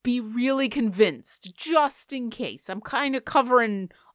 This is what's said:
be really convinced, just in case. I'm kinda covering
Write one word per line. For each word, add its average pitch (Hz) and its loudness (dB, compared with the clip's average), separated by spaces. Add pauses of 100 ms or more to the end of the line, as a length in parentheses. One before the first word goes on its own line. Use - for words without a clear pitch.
be 247 0
really 247 0
convinced, 196 0
just - 0
in 254 -6
case. 151 -8
I'm 190 -8
kinda 269 -2
covering 233 2 (240)